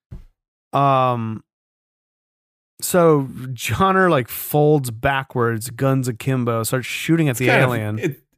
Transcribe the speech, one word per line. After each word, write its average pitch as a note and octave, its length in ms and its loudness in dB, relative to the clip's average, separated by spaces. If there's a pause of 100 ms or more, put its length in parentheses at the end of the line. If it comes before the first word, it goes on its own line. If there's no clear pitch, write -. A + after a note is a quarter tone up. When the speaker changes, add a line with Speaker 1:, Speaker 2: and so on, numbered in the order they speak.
(720)
Speaker 1:
Um, B2+ 680 0 (1400)
so D#3 460 4 (260)
Johnner, F#3+ 560 2
like, C3+ 180 0
folds D3 640 0
backwards, A#2+ 800 -2
guns C3+ 380 0
akimbo, A#2+ 560 -2
starts B2 240 -4
shooting D#3+ 420 0
at - 20 0
Speaker 2:
It's A#2+ 80 -4
Speaker 1:
the B2+ 80 2
Speaker 2:
kind G3+ 160 4
of, B2+ 60 2
Speaker 1:
alien. G#2+ 300 -4
Speaker 2:
it, C#3+ 240 -6 (140)